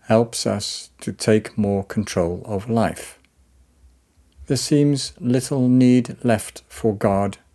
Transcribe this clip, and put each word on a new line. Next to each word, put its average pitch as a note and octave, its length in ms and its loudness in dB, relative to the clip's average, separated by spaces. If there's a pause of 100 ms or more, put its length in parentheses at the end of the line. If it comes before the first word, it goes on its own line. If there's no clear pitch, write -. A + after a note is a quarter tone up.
helps A#2 400 0
us - 420 -6 (100)
to - 140 -8
take - 440 0
more G2+ 260 -2
control F2+ 600 -4
of G#2 280 -8
life. G2+ 480 -2 (1300)
There C3+ 100 0
seems D3 640 0
little B2+ 500 0
need B2+ 560 4
left - 420 0
for - 280 -2
God G2+ 420 0 (180)